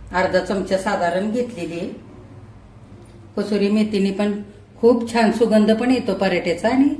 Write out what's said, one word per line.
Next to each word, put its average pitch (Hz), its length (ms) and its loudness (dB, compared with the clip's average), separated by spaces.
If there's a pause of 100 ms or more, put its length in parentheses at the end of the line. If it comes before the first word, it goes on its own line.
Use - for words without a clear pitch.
(120)
अर्धा 180 280 0
चमचा 190 380 -2
साधारण 190 540 -2
घेतलेली 175 480 -6
आहे. - 280 -10 (1300)
कसुरी 202 340 0
मेथीने 214 400 0
पण 208 300 -2 (380)
खूप 233 340 2
छान 233 180 4
सुगंध 214 400 4
पण 240 200 2
येतो 214 220 0
पराठ्याचा 190 560 -2
आणि 269 200 4 (100)